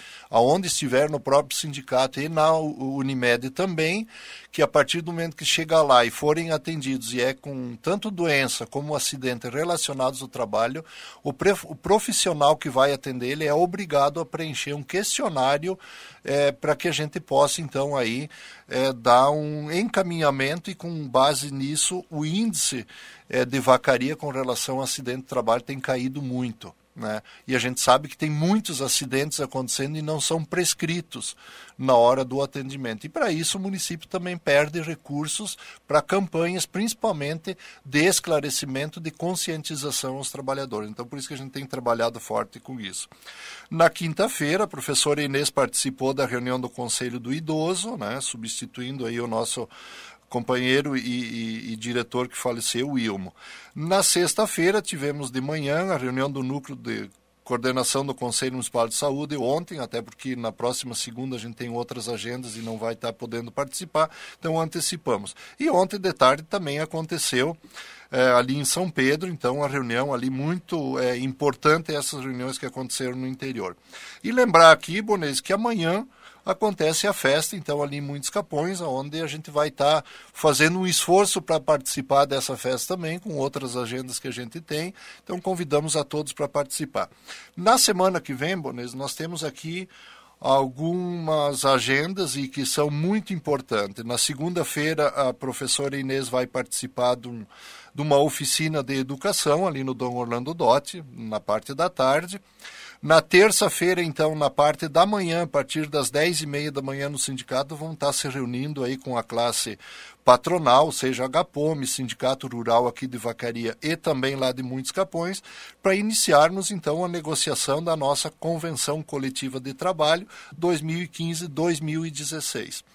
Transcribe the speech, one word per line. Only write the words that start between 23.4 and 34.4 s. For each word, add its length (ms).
de 140
vacaria 560
com 120
relação 500
ao 40
acidente 360
de 100
trabalho 340
tem 160
caído 420
muito, 540
né? 260
E 80
a 60
gente 200
sabe 280
que 100
tem 100
muitos 540
acidentes 580
acontecendo 560
e 60
não 180
são 240
prescritos 920
na 160
hora 300
do 180
atendimento. 640
E, 20
pra 220
isso, 260
o 40
município 480
também 280
perde 460